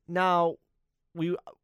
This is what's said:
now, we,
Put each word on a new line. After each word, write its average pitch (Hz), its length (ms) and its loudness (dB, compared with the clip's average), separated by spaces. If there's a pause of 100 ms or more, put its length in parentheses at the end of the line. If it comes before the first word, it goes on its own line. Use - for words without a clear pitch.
now, 175 480 2 (600)
we, 170 200 -2 (280)